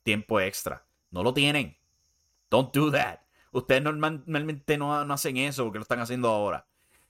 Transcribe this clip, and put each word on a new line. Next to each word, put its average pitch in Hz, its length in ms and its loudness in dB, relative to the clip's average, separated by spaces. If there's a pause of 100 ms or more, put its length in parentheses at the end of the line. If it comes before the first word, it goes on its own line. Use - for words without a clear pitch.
tiempo 107 360 0
extra. - 460 -4 (240)
No 90 140 -4
lo 127 100 2
tienen. 143 440 0 (720)
Don't 131 260 2
do 151 160 4
that. 131 280 0 (320)
Ustedes 127 300 2
normal-, 151 440 -2
normalmente 151 520 -2
no, 147 280 -2
no 143 80 -4
hacen 139 240 -4
eso 135 260 0
porque 107 160 -4
lo 107 40 -10
están 120 180 -2
haciendo 123 280 0
ahora. 104 380 0 (420)